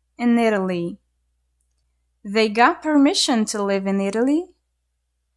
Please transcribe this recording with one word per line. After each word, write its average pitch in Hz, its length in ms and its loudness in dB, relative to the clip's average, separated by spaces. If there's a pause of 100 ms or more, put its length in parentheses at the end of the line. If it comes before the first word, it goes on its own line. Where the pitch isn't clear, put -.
(160)
In 240 220 2
Italy. 190 580 -2 (1300)
They 220 280 0
got 233 320 2
permission 285 640 2
to 208 180 -6
live 196 260 -2
in 196 100 -2
Italy. 254 480 -2 (880)